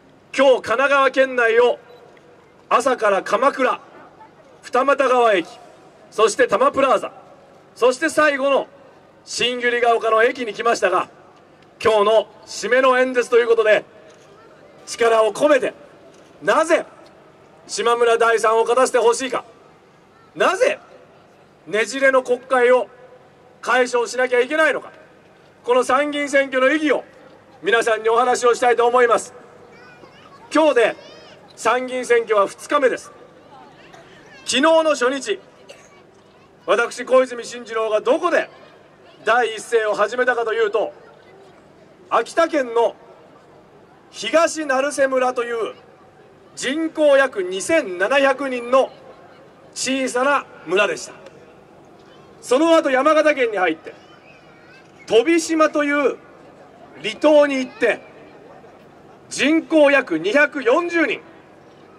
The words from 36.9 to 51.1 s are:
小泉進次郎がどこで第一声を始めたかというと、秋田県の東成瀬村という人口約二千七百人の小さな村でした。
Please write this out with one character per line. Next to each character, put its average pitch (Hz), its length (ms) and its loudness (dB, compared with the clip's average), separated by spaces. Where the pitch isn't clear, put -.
小 254 180 4
泉 240 220 -8
進 240 200 -16
次 220 80 -16
郎 226 160 -4
が 214 120 0
ど 254 180 0
こ 330 140 -2
で - 180 -2
第 226 300 0
一 202 80 -10
声 220 240 -2
を 208 80 -2
始 208 220 -2
め 247 100 0
た 247 80 0
か 233 100 -4
と 220 80 -4
い 226 140 0
う 208 60 -4
と、 214 200 -2
秋 233 260 -2
田 330 140 2
県 254 260 -4
の 233 220 0
東 311 560 -2
成 269 240 -2
瀬 277 160 0
村 254 280 -2
と 240 100 -4
い 240 80 -8
う 214 240 -8
人 311 340 -6
口 294 260 2
約 262 280 0
二 185 180 -8
千 262 340 -2
七 190 220 0
百 277 300 0
人 240 240 -8
の 262 180 2
小 262 360 -4
さ 247 160 -2
な 269 220 0
村 190 220 0
で 160 80 -6
し - 100 -14
た。 - 60 -20